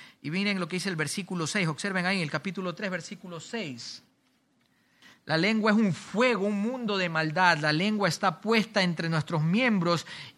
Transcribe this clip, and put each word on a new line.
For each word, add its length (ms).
y 100
miren 300
lo 80
que 80
dice 140
el 60
versículo 500
seis. 220
Observen 360
ahí 140
en 40
el 80
capítulo 440
tres, 160
versículo 500
seis. 600
La 120
lengua 360
es 40
un 160
fuego, 540
un 120
mundo 380
de 140
maldad. 480
La 120
lengua 380
está 320
puesta 420
entre 280
nuestros 320
miembros 640